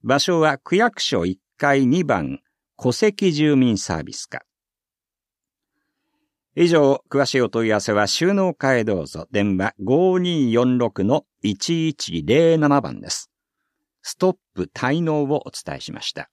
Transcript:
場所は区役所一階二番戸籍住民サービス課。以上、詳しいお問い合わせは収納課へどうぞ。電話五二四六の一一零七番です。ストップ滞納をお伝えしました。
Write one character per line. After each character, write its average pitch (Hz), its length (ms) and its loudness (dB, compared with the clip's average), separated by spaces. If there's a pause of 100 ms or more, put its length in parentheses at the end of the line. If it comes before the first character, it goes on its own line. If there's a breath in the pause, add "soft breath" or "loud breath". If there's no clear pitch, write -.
場 131 160 2
所 170 220 0
は 151 180 0
区 - 180 -2
役 226 240 0
所 90 260 -2
一 92 120 -4 (200)
階 139 280 2
二 160 160 2
番 98 380 -2 (360)
戸 - 140 -2
籍 202 420 0
住 151 220 2
民 123 240 2
サ 85 200 -4
ー 76 40 -8
ビ 60 120 -14
ス - 120 -14
課。 - 160 -12 (2250)
以 175 100 4
上、 147 420 4
詳 139 160 2
し - 100 -4
い 135 60 4
お 117 80 2
問 113 200 -2
い 107 40 2
合 107 40 2
わ 104 40 0
せ 110 120 -4
は 104 160 2
収 185 260 0
納 190 180 0
課 135 240 0
へ 117 60 0
ど 104 200 -2
う 69 40 -8
ぞ。 - 240 -14
電 101 260 0
話 95 220 -2
五 160 400 2
二 165 340 0
四 123 240 2
六 113 280 -2
の 120 200 0 (160)
一 160 480 -2
一 - 360 -6
零 165 340 4
七 143 220 2
番 64 200 -12
で - 100 -18
す。 - 200 -10 (720)
ス - 160 -14
ト 185 140 2
ッ - 40 -6 (180)
プ 90 200 -6
滞 147 300 -2
納 151 180 0
を 139 240 -2
お - 60 -16
伝 - 240 -10
え - 40 -14
し - 120 -14
ま - 100 -14
し - 100 -10
た。 - 200 -14